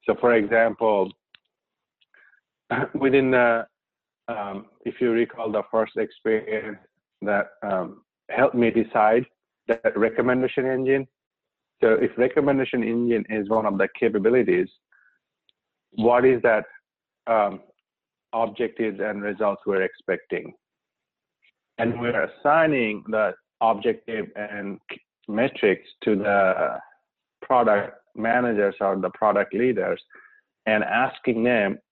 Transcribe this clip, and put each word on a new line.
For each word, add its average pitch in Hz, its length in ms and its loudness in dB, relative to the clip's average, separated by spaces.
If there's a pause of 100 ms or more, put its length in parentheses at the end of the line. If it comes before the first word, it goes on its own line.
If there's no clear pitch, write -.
So 110 160 0
for 120 140 4
example, 110 760 2 (1600)
<laughs> 120 240 -4
within 135 380 2
the, 120 340 2 (600)
um, 101 380 -10 (180)
if 117 160 -8
you 123 100 2
recall 113 400 -2
the 104 200 -2
first 110 260 -2
experience 107 800 -4 (440)
that, 101 260 -2 (140)
um, 95 400 -6 (260)
helped 127 260 0
me 120 160 2
decide 113 540 2 (420)
that 113 300 -2
recommendation 127 720 0
engine. 131 420 0 (760)
So 113 120 6
if 123 240 0
recommendation 131 680 0
engine 117 460 0
is 107 180 -4
one 110 160 0
of 101 140 -2
the 98 100 2 (100)
capabilities, 107 680 2 (1200)
what 120 340 4
is 123 160 4
that, 113 220 2 (600)
um, 104 340 0 (720)
objectives 110 680 -4
and 101 220 -6
results 101 420 -4
we're 98 180 -2
expecting? - 680 -6 (1300)
And 117 200 -2
we're 120 260 -2
assigning 143 840 0
the 107 240 0 (300)
objective 113 640 -2 (100)
and 104 440 -10 (480)
metrics 107 600 0 (140)
to 107 140 0
the 95 640 0 (640)
product 113 580 0 (160)
managers 113 640 0
or 98 160 0
the 92 140 -4
product 101 440 0
leaders 101 460 -2 (680)
and 107 180 0
asking 117 580 -2
them 113 360 0 (120)